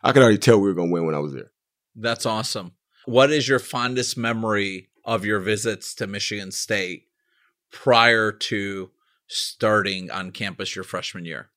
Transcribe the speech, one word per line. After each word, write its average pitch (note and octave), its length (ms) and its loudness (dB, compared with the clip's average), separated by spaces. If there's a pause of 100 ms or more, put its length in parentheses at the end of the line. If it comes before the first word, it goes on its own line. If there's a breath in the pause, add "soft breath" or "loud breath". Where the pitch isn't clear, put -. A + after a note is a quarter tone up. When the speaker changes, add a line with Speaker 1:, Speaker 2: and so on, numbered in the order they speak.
Speaker 1:
I C3 80 4
could C3 100 8
already G#2 160 6
tell A2+ 220 6
we G2 80 2
were F#2+ 60 0
gonna F2 180 0
win E2+ 140 0
when D#2 80 -2
I D2 60 -4
was D2 120 -6
there. B1 180 -14 (460)
Speaker 2:
That's A2+ 300 -4
awesome. A2 460 -6 (340)
What C3 260 6
is C3+ 160 0
your C3 100 4
fondest B2 600 -4
memory G#2+ 720 -2 (160)
of A2 180 -2
your G#2+ 160 0
visits G#2 540 -4
to A2+ 120 -8
Michigan G2 460 -8
State F#2+ 520 -4 (680)
prior A#2 600 4
to G2 580 -6 (380)
starting G2 840 -2
on F#2 220 -10
campus G2 420 -8
your F#2+ 100 -8
freshman F2+ 400 -10
year? D#2 320 -12